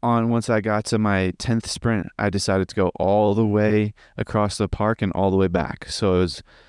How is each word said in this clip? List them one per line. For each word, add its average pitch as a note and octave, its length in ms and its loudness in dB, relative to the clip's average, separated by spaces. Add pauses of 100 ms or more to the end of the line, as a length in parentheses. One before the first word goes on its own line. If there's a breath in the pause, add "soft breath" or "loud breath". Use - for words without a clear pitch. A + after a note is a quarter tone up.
on A#2 280 2
once A#2 200 0
I A2 120 2
got G#2+ 240 -2
to A2+ 140 0
my F#2+ 400 0
tenth A2+ 280 -2
sprint, A2 400 -2 (100)
I G#2 120 0
decided F#2+ 400 0
to - 60 -16
go F#2 200 0
all G2+ 380 2
the A2 120 2
way G#2+ 480 2 (240 soft breath)
across G#2 400 -2
the G2+ 120 -2
park G#2+ 320 -2
and G2+ 120 -2
all F#2+ 180 0
the F#2+ 60 4
way F#2+ 100 4
back. - 420 -4
So F#2+ 260 0
it F2+ 40 4
was F2 240 -2 (260 soft breath)